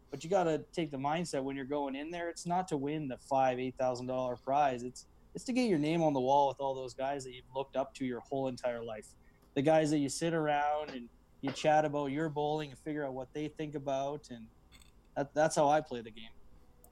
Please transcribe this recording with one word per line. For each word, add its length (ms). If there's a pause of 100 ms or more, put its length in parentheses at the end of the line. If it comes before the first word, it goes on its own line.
But 140
you 60
gotta 420
take 180
the 80
mindset 460
when 140
you're 80
going 320
in 140
there. 180
It's 160
not 240
to 80
win 320
the 80
five, 420
eight 180
thousand 300
dollar 300
prize. 460
It's, 220 (300)
it's 80
to 80
get 160
your 120
name 220
on 120
the 80
wall 260
with 140
all 140
those 180
guys 320
that 80
you've 200
looked 220
up 200
to 100
your 160
whole 260
entire 340
life. 260 (480)
The 60
guys 300
that 60
you 100
sit 260
around 580
and 180 (320)
you 100
chat 320
about 220
your 240
bowling 400
and 100
figure 260
out 80
what 200
they 160
think 260
about, 560
and 140 (720)
that, 180
that's 220
how 120
I 140
play 200
the 100
game. 180 (640)